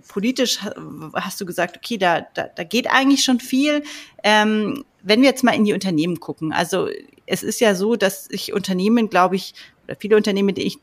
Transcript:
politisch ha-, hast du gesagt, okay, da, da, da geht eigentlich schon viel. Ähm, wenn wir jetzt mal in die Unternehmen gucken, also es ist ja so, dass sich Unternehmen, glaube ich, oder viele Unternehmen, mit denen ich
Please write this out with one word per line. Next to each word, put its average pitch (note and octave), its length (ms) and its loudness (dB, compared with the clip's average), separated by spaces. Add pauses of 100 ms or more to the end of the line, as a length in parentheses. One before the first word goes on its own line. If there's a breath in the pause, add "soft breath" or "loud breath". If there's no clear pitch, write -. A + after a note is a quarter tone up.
politisch A#3+ 540 -2
ha-, F#3+ 140 -10 (380)
hast F#3 280 -6
du G3 40 -8
gesagt, F3 320 -6
okay, - 200 -8
da, F3 360 0
da, - 200 -6
da F3 100 -10
geht A3 280 -2
eigentlich C4+ 320 4
schon B3+ 160 2
viel. D4 440 0 (400 loud breath)
Ähm, G#3+ 600 2 (240)
wenn A3 140 4
wir C#4 80 8
jetzt - 140 -2
mal A#3 120 4
in A3 80 2
die G#3 100 2
Unternehmen F3 460 -2
gucken, D#3 320 -8
also F3 380 -2 (360)
es - 160 -6
ist - 200 -4
ja G#3 140 4
so, G#3 200 0
dass G3 300 -2
sich - 260 -10
Unternehmen, G3 580 0
glaube F#3 280 2
ich, - 160 -8 (320 loud breath)
oder - 120 -8
viele G#3+ 200 2
Unternehmen, G3 300 2
mit G3 100 0
denen F#3+ 100 -2
ich - 160 -6